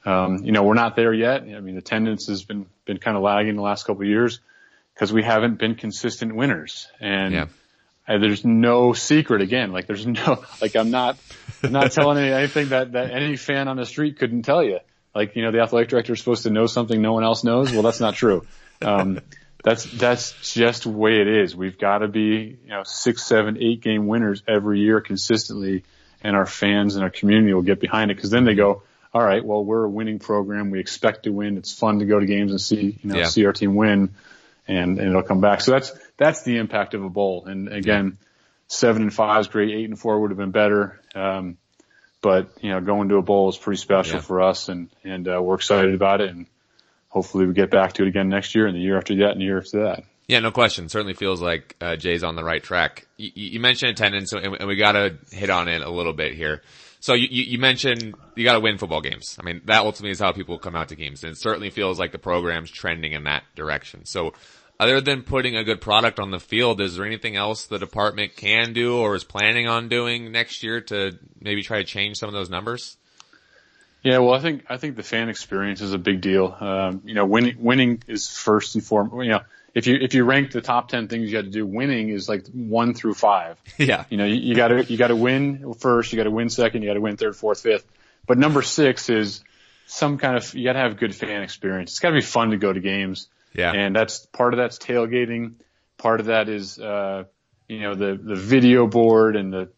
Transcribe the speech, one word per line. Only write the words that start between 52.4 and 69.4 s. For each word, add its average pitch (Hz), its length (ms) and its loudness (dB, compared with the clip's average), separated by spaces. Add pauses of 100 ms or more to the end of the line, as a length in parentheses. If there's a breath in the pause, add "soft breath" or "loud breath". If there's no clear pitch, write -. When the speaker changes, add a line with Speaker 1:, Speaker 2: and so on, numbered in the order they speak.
Speaker 2:
right 82 180 -4
track. 87 440 -4 (120)
Y-, 107 80 -16
y-, - 240 -16
you 113 100 -8
mentioned 123 300 0
attendance, 101 420 -2
and, 95 240 -6
and 101 120 -6
we 101 80 -2
gotta 101 400 2 (160)
hit 98 180 -6
on 87 180 0
it 82 140 -4
a 76 80 -8
little 85 220 -4
bit 76 220 -6
here. 76 280 -6 (380 soft breath)
So 127 140 0
you, 123 140 2
you, 127 140 -4
you 120 160 -4
mentioned 123 560 -2 (220)
you 113 80 -4
gotta 117 160 4
win 107 180 0
football 80 220 -4
games. - 400 -12
I - 40 -16
mean, 87 200 -10
that 110 160 4
ultimately 104 320 -4
is 92 80 -6
how 95 100 2
people 90 300 -8
come 85 160 -10
out 80 140 -6
to 80 40 -16
games, 71 300 -14
and 82 80 -12
it 76 60 -16
certainly 101 320 -6
feels 92 280 -4
like 87 140 -6
the - 60 -12
program's 85 520 -4
trending 82 420 -8
in 76 120 -10
that 73 180 -4 (140)
direction. 78 480 -10
So 82 280 -6 (480 soft breath)
other 127 200 2
than 135 220 -4
putting 127 340 -4
a 110 80 -4
good 104 160 -4
product 107 380 2
on 98 120 -6
the 90 100 -8
field, 113 400 -2
is 92 160 -4
there 98 80 -6
anything 107 320 -8
else 104 300 -6
the 104 120 -8
department 104 580 -4
can 113 360 0
do 120 240 0
or 107 180 0
is 92 100 -6
planning 113 440 0